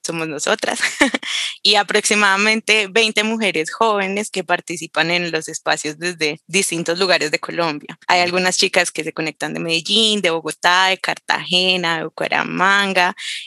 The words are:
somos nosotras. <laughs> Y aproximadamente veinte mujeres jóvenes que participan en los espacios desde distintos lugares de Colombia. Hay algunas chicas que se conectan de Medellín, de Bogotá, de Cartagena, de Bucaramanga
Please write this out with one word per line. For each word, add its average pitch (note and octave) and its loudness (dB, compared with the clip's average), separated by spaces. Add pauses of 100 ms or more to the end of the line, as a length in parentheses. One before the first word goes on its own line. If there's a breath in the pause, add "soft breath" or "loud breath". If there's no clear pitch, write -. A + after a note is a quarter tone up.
somos E3 -4
nosotras. D#3 -2
<laughs> - 0 (420 loud breath)
Y G3+ 4
aproximadamente G#3 2
veinte G#3+ 2
mujeres G3 -2
jóvenes G3+ 0
que F#3 -6
participan E3+ -2
en F3 0
los D#3+ -4
espacios D#3 -4
desde D#3+ -4
distintos E3+ -2
lugares E3 2
de - -2
Colombia. D#3+ -6
Hay F3+ 4
algunas F3+ 2
chicas F#3 2
que D#3 -6
se D#3+ -6
conectan D#3 -6
de E3 -6
Medellín, F3 0
de F3 2
Bogotá, E3 2
de F#3 2
Cartagena, E3 0
de D#3+ -4
Bucaramanga F#3 2 (340 loud breath)